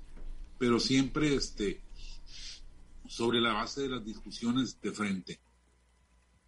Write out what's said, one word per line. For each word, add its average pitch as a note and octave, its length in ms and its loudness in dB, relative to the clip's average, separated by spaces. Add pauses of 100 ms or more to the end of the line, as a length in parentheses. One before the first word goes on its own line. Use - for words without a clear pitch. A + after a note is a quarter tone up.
(580)
pero A#2+ 220 6
siempre, C#3 540 4
este, - 480 0 (1200)
sobre A#2 340 2
la A#2 120 4
base A#2 300 0
de C3+ 60 0
las A#2+ 160 -4
discusiones A2+ 760 -2
de G2 120 -2
frente. F#2+ 480 -2 (1080)